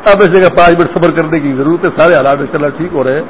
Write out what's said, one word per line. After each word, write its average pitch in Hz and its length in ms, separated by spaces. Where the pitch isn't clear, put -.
اب 202 140
اس 202 60
جگہ 185 220
پانچ 170 300
منٹ 175 200
صبر 165 120
کرنے 156 300
کی 139 140
ضرورت 160 340
ہے، 135 80
سارے 165 180
حالات 139 260
انشاءاللہ 147 360
ٹھیک 165 160
ہو 139 120
رہے 131 100
ہیں 156 160